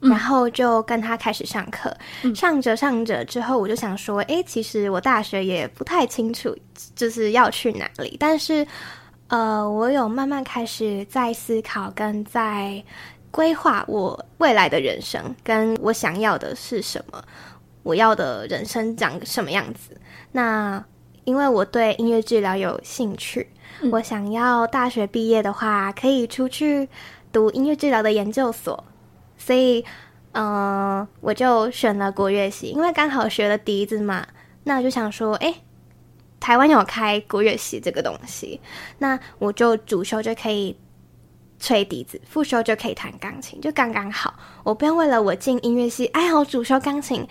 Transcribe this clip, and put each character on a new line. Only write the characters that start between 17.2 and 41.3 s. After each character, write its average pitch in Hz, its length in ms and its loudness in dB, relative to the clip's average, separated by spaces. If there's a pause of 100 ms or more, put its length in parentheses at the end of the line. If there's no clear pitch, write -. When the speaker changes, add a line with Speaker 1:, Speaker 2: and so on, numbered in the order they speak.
Speaker 2:
我 165 120 0
要 220 200 6
的 123 320 -2
人 - 180 -6
生 226 320 -4
长 165 300 -2
什 - 180 -4
么 139 60 -6
样 190 120 0 (120)
子。 - 260 -20 (320)
那 214 500 -2 (420)
因 254 120 2
为 285 100 4
我 226 160 4
对 220 360 2
音 226 100 2
乐 226 140 4
治 220 180 2
疗 190 160 0
有 190 260 -2
兴 208 360 -6
趣， - 280 -8 (360)
Speaker 1:
嗯。 262 80 0
Speaker 2:
我 226 100 2
想 208 320 -6
要 233 360 2
大 247 200 0
学 226 180 -2
毕 226 220 -2
业 220 140 4
的 202 100 -2
话， 202 400 0
可 254 160 0
以 262 180 4
出 262 220 -2
去 285 400 0 (420)
读 220 200 4
音 269 160 2
乐 302 100 2
治 294 140 2
疗 226 120 4
的 214 80 4
研 208 220 0
究 254 180 2
所， - 320 -8 (540)
所 - 180 0
以， 247 300 4 (480)
呃， 202 720 -2 (140)
我 214 140 -2
就 240 360 4
选 214 280 0
了 196 120 0
国 196 200 0
乐 202 180 2
系， - 200 -10
因 285 120 -4
为 339 140 2
刚 302 160 2
好 240 180 0
学 214 180 0
了 208 120 2
笛 208 260 -2
子 208 160 -4
嘛， 202 260 -4 (380)
那 277 140 0
我 247 40 0
就 254 60 0
想 226 240 -2
说， 220 240 -2
诶， 330 180 -2 (840)
台 240 160 4
湾 277 140 8
有 240 140 8
开 214 440 -2
国 208 140 0
乐 214 120 6
系 - 240 -6
这 214 120 -4
个 - 120 -2
东 - 240 -6
西， - 320 -12 (380)
那 262 240 0 (180)
我 202 140 0
就 233 260 4
主 196 240 -2
修 220 200 -2
就 226 140 -4
可 226 140 -4
以 202 240 -2 (840)